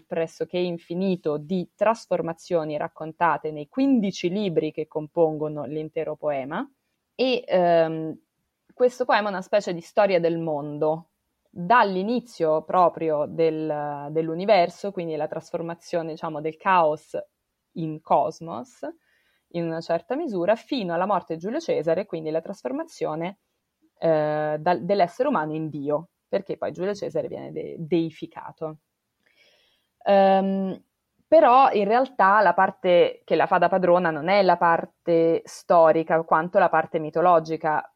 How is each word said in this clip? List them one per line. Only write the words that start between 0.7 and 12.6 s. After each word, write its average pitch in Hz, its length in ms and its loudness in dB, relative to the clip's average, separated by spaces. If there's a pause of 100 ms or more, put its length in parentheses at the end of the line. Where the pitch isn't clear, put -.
di 165 380 -6
trasformazioni 165 1040 -4
raccontate 160 720 -4
nei 151 160 -10
quindici 233 600 0
libri 165 420 -2
che 156 160 -8
compongono 151 760 -2
l'intero 151 500 -8
poema 151 540 -6 (460)
e, 247 320 -2
ehm, 160 680 0 (600)
questo 247 300 0
poema 214 220 0
è 208 40 -4
una 185 100 -6
specie 196 320 -2
di 170 80 -8
storia 196 400 2
del 165 160 0
mondo, 156 720 -4 (400)
dall'inizio 190 1120 0